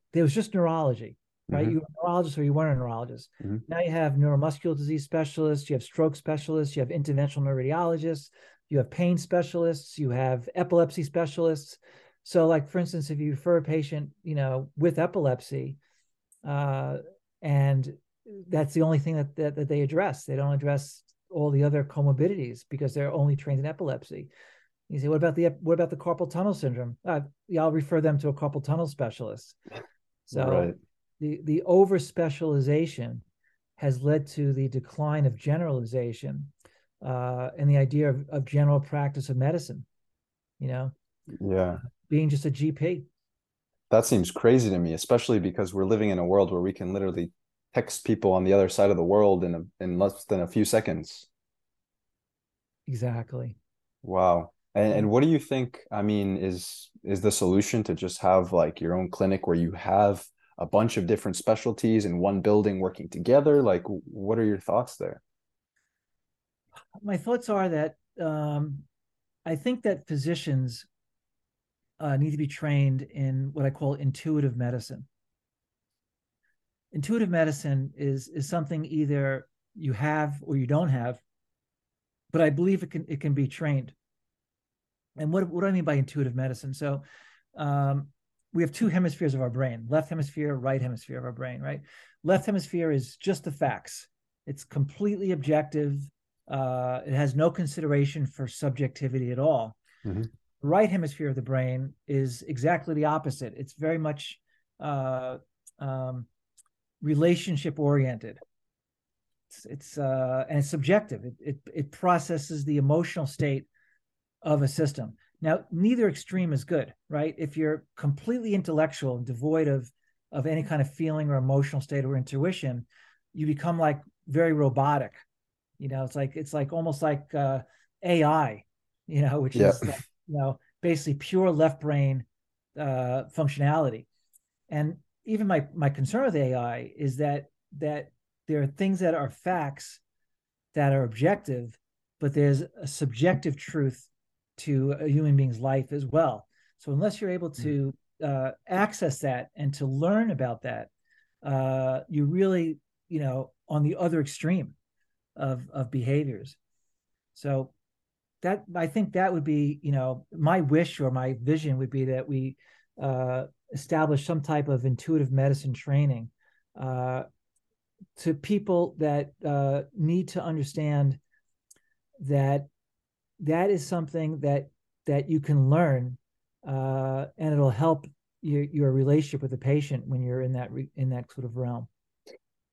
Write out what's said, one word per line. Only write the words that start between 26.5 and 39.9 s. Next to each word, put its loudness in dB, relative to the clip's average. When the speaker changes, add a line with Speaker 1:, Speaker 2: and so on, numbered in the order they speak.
Speaker 1:
syndrome?" -4
Uh, 0
yeah, 0
I'll 4
refer 0
them 4
to 0
a 0
carpal -4
tunnel 0
specialist. -8
So -2
Speaker 2:
Right. 2
Speaker 1:
the, -6
the 0
over-specialization 2
has 0
led 2
to 0
the 0
decline -2
of 2
generalization, -4
uh, -4
and 2
the 6
idea 4
of, -2
of -4
general 4
practice -4
of -2
medicine, -2